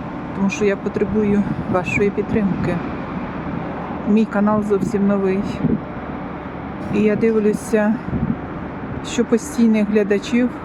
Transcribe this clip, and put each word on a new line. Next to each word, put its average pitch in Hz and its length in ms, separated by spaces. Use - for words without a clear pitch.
тому 196 140
що 208 160
я 196 100
потребую 202 680
вашої 196 380
підтримки. 196 680
Мій 214 160
канал 208 380
зовсім 196 440
новий. 196 320
І 208 80
я 208 140
дивлюся, 214 800
що - 200
постійних 220 640
глядачів 208 600